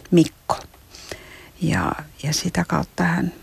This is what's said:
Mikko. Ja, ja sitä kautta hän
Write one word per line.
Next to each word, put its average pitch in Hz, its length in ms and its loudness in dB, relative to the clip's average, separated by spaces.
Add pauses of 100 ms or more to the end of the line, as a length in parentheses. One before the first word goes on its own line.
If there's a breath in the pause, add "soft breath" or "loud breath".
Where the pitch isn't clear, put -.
(100)
Mikko. - 480 4 (1040 loud breath)
Ja, - 300 0 (300)
ja 151 100 -2
sitä 175 360 -2
kautta 151 360 -2
hän 175 280 0 (100)